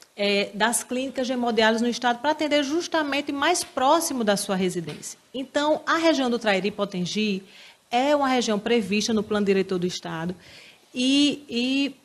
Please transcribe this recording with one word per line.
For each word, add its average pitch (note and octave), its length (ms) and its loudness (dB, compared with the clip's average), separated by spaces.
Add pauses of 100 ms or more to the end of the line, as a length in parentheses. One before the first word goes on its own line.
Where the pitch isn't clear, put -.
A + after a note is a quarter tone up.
(160)
é, G3+ 380 0
das A3 280 0
clínicas B3+ 460 -4
de C4 60 -2
hemodiálise A3+ 500 2
no A#3+ 60 2
Estado A#3+ 300 0
pra D4 120 0
atender D4 320 0
justamente D4 720 -2
mais D#4+ 320 0
próximo C#4 580 2
da G3+ 140 2
sua G3 180 -4
residência. F3 640 -4 (140)
Então, D4 520 -2
a D4+ 120 0
região D4 320 4
do A#3 100 0
Trairi G3+ 320 2
Potengi G3 720 -2 (480)
é C4+ 240 2
uma C#4 140 2
região A#3 280 0
prevista G#3+ 540 0
no G#3+ 100 2
plano G#3 240 0
diretor F#3+ 320 0
do F3 80 -2
Estado E3+ 480 -6 (640)
e, C4+ 540 2
e C4+ 560 -2